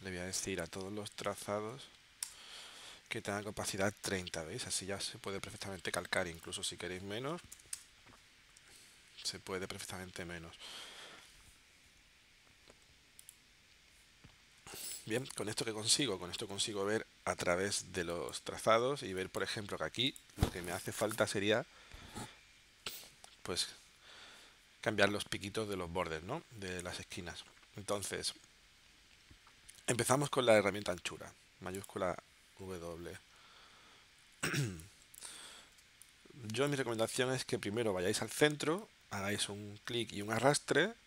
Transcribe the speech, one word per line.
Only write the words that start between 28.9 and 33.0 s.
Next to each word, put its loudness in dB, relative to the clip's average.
empezamos 6
con 4
la 12
herramienta 6
anchura, -6
mayúscula -2
W. -8